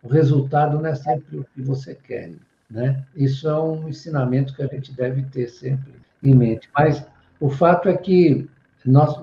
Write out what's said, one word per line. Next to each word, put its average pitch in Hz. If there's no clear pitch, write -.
O 123
resultado 147
não 160
é 143
sempre -
o 139
que 139
você 135
quer, 87
né? 131
Isso 139
é 151
um 160
ensinamento 135
que -
a 139
gente -
deve 131
ter 123
sempre -
em 135
mente. 113
Mas 147
o 143
fato 175
é 180
que 175
nós, 139